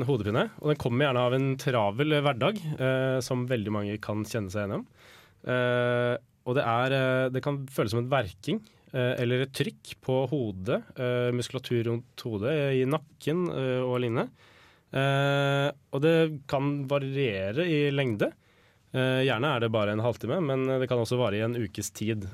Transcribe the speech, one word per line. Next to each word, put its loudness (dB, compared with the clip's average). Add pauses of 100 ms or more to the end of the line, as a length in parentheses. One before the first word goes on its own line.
hodepine, 2 (120)
og 0
den 0
kommer 2
gjerne 2
av 4
en 2
travel 2
hverdag, 0 (180)
eh, 0
som -2
veldig -2
mange -4
kan -4
kjenne -4
seg -4
igjen -4
i. -12
Eh, 2 (300)
og 0
det 2
er, 2
eh, 2
det -4
kan -2
føles -2
som 2
en -2
verking, -2 (320)
eh, 0
eller 0
et -10
trykk -6
på 0 (120)
hodet, -2 (160)
eh, 0
muskulatur -2
rundt -6
hodet, -2
eh, 2
i 2
nakken, -2
eh, -2
og -2
lignende. 0 (640)
Eh, 2 (220)
og -2
det 2
kan 0
variere 0
i 2
lengde. 0 (640)
Eh, 2
gjerne 2
er 2
det 0
bare 2
en 0
halvtime, -2
men 0 (140)
det -2
kan 0
også 0
vare 2
i 0
en -2
ukes -6
tid, -4